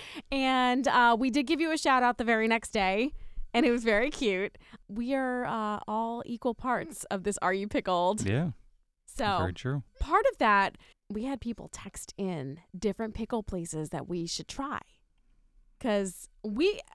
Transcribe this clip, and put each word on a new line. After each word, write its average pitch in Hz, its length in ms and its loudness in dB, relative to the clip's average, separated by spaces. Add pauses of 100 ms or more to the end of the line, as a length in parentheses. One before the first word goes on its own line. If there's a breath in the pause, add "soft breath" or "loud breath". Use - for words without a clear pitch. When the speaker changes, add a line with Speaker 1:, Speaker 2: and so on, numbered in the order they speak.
(300 loud breath)
Speaker 1:
And, 262 580 2
uh, 240 300 6
we 262 120 2
did 254 160 2
give 294 140 2
you 320 120 0
a 311 60 0
shout 262 240 4
out 240 160 2
the 240 60 -2
very 220 240 4
next 226 240 0
day. 208 400 2 (400 soft breath)
And 247 140 4
it 240 60 4
was 240 100 0
very 226 300 2
cute. 196 440 -2 (300 loud breath)
We 240 280 -4
are, 254 300 -2
uh, 214 440 -4
all 226 360 -4
equal 233 300 -4
parts 262 560 -4
of 190 140 -4
this 202 180 -2
Are 185 100 2
You 196 140 -2
Pickled? 185 600 0
Speaker 2:
Yeah. 139 220 2 (560)
Speaker 1:
So 202 320 -2
Speaker 2:
Very 185 160 0
true. 135 280 -4 (160)
Speaker 1:
part 381 320 4
of - 80 -4
that, 202 400 6 (300 soft breath)
we 214 160 -4
had 269 160 -4
people 233 320 -8
text - 440 -14
in 160 440 -6 (180)
different 214 360 -2
pickle 220 280 -4
places 165 460 -6
that - 200 -6
we 170 200 -4
should - 180 -8
try. 269 320 -6 (1040)
'Cause 202 480 -2 (160)
we, 269 360 0 (140)